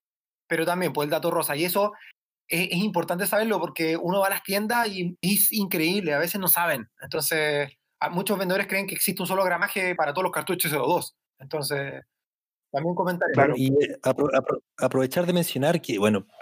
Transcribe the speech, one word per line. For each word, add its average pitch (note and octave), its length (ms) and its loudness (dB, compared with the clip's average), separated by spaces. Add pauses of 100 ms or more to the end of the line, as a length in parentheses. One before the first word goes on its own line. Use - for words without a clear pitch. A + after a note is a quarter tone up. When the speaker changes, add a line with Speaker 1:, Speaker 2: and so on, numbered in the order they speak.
(480)
Speaker 1:
pero E3 160 0
también, F3 280 0
pues, D3 140 -2
el D3 40 -6
dato D#3+ 200 0
rosa, D#3 260 0
y D#3 80 0
eso G3 280 2 (560)
es, F3 220 0
es F3 80 0
importante F3+ 480 0
saberlo G#3+ 320 2
porque D#3+ 380 -2
uno F3 240 0
va G3 80 4
a - 20 0
las G3 140 -4
tiendas G#3+ 440 0
y F3+ 320 -6
es G3+ 320 2
increíble, F3+ 640 0
a C#3+ 40 2
veces F3 220 -2
no F3+ 80 -2
saben. D3+ 400 0 (140)
Entonces, D3+ 680 -2 (300)
a-, - 80 -2
muchos F#3+ 300 -2
vendedores F#3+ 300 -2
creen G3 180 -2
que G3 80 -8
existe G3 260 -2
un F3 80 -4
solo F#3+ 160 2
gramaje F3+ 500 0
para D3+ 200 0
todos F#3 80 0
los F3+ 100 -2
cartuchos E3 380 -2
C C#3+ 80 0
O B2+ 80 2
dos. D#3+ 300 0 (220)
Entonces... C#3 640 -6 (720)
También D3+ 180 -2
un F3 60 -4
comentario. F3 380 0
Speaker 2:
Claro, C#3 200 6
Speaker 3:
Claro. B2+ 40 -2
Speaker 2:
y, C3+ 260 4
eh, - 180 -4
apro-, C3+ 320 2
apro-, - 280 0 (160)
aprovechar C3 480 2
de F3 60 2
mencionar E3 500 2
que, A2 160 -2
bueno, G#2 280 4 (160)